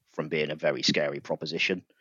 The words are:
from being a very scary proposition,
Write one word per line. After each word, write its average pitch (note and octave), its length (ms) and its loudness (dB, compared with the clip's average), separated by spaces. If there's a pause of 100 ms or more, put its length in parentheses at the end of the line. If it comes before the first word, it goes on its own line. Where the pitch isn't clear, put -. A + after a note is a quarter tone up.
(140)
from D2+ 160 -4
being D2+ 220 0
a D#2 40 -4
very D2 280 0
scary C#2+ 360 2
proposition, D#2+ 640 -2 (180)